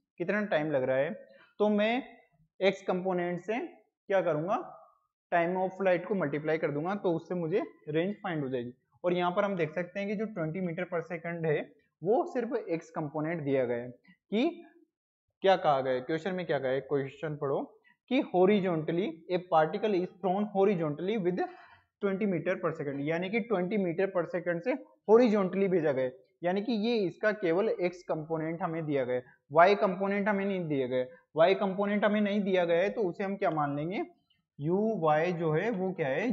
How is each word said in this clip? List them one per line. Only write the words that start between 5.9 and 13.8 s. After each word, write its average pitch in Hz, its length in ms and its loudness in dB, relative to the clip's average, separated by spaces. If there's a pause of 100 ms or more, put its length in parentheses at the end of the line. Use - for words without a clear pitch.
को 214 100 -2
मल्टीप्लाई 156 420 0
कर 156 140 -2
दूंगा, 156 240 -4
तो 190 200 -2
उससे 170 200 -6
मुझे 180 280 -2 (260)
range 175 260 -2
फाइंड 165 280 -6
हो 131 60 -4
जाएगी। 123 240 -4 (300)
और 175 100 0
यहाँ 175 180 0
पर 202 140 0
हम 196 100 -2
देख 160 180 -2
सकते 175 260 -6
हैं 202 100 -4
कि 214 60 -4
जो 214 120 -4
twenty 175 340 -6
meter 175 300 -4
per 170 160 -2
second 170 380 -6
है 156 140 2 (420)
वो 226 220 2 (100)
सिर्फ 240 200 -4 (160)
X 165 200 -6
component 156 540 -6
दिया 135 220 2
गया 120 120 -2
है 123 120 -8 (420)